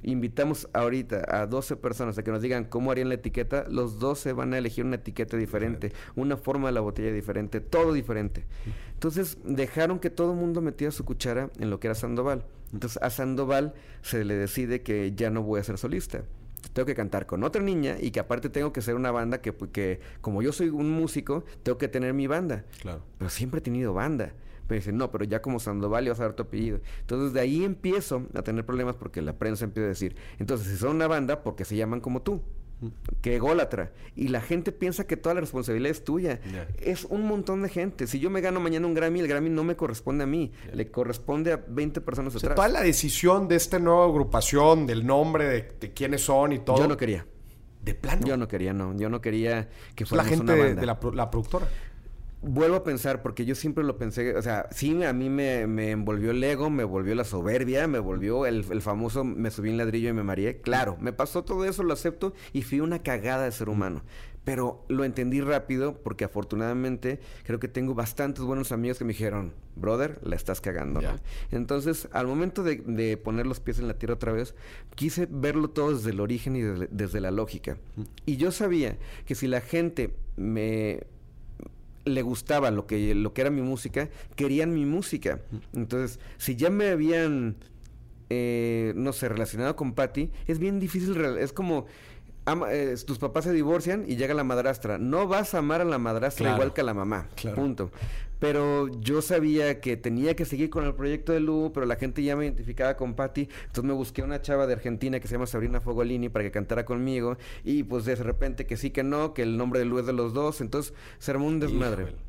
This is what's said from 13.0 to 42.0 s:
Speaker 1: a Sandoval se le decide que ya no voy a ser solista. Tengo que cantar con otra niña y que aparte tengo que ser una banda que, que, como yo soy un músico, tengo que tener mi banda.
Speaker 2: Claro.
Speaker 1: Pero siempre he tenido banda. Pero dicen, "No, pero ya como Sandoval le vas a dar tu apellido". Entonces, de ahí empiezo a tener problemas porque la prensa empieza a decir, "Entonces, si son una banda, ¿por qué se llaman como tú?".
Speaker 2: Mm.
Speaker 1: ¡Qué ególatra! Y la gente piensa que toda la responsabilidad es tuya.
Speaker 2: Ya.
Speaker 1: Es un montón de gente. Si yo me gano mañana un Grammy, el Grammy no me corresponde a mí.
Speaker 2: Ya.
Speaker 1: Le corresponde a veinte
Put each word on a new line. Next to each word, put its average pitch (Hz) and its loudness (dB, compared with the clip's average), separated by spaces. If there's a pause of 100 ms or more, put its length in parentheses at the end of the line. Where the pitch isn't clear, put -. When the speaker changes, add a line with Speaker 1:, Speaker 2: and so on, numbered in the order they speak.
Speaker 1:
a 123 2
Sandoval 135 0 (280)
se 110 0
le 101 0
decide 120 -2
que 101 0
ya 110 0
no 110 0
voy 107 2
a 98 -2
ser 95 -4
solista. 151 -4 (520)
Tengo 131 2
que 139 0
cantar 101 -2
con 90 -2
otra 196 0
niña 170 2
y 120 -2
que 110 0
aparte 120 -2
tengo 147 -2
que 127 -4
ser 120 0
una 127 0
banda 120 0
que, 107 -4 (180)
que, 95 0 (200)
como 104 0
yo 139 2
soy 170 0
un 151 0
músico, 160 0 (180)
tengo 127 0
que 143 0
tener 127 0
mi 139 2
banda. 147 0 (180)
Speaker 2:
Claro. 85 -8 (160)
Speaker 1:
Pero 92 -2
siempre 127 -2
he - -12
tenido 120 0
banda. 113 0 (360)
Pero 110 2
dicen, 104 0
"No, 127 0
pero 101 -2
ya 107 0
como 127 -2
Sandoval 104 0
le 120 2
vas 117 -2
a 120 0
dar 107 -2
tu 117 -4
apellido". 107 -2 (220)
Entonces, 131 0
de 131 0
ahí 143 2
empiezo 185 0 (120)
a 95 -2
tener 110 -2
problemas 123 0
porque - -6
la 76 -2
prensa 107 -2
empieza 107 -2
a - 2
decir, 92 -2 (240)
"Entonces, 107 -2
si 98 -2
son 127 2
una 160 2
banda, 147 2
¿por 110 -4
qué 92 -6
se 104 -4
llaman 110 0
como 127 -2
tú?". 202 0 (400)
Speaker 2:
Mm. 117 -6 (340)
Speaker 1:
¡Qué 120 2
ególatra! 123 2 (240)
Y 135 -2
la 123 0
gente 170 0
piensa 185 -2
que 160 0
toda 165 0
la 180 2
responsabilidad 127 0
es 151 -4
tuya. 156 0 (120)
Speaker 2:
Ya. 87 -8 (100)
Speaker 1:
Es - -2
un 208 0
montón 196 0
de 196 0
gente. 175 -2
Si 135 -2
yo 175 2
me 190 0
gano 185 0
mañana 165 2
un 170 2
Grammy, 165 2
el 170 2
Grammy 147 2
no 156 2
me 170 2
corresponde 143 0
a 135 0
mí. 147 0 (160)
Speaker 2:
Ya. - -8
Speaker 1:
Le 110 -2
corresponde 139 0
a 156 -2
veinte 147 -2